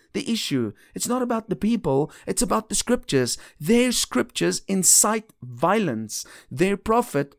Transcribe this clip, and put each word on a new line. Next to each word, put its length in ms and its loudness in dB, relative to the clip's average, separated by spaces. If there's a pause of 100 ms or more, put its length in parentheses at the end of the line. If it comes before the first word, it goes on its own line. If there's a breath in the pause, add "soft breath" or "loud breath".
(120 soft breath)
the 180 -6
issue. 420 -2 (220 soft breath)
It's 140 -6
not 140 0
about 260 -4
the 80 -2
people. 560 0 (140)
It's 160 -2
about 260 -2
the 60 -10
scriptures. 640 0 (200 loud breath)
Their 340 2
scriptures 760 -2
incite 720 2
violence. 840 -2 (240 loud breath)
Their 260 0
prophet 640 -2